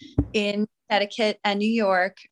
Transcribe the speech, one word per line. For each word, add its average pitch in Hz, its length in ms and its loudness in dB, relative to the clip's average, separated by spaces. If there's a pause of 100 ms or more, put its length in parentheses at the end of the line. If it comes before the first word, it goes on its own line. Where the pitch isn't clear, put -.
(340)
in 208 340 -2 (200)
Connecticut 208 560 0
and 202 160 0
New 208 100 0
York, 196 480 0 (140)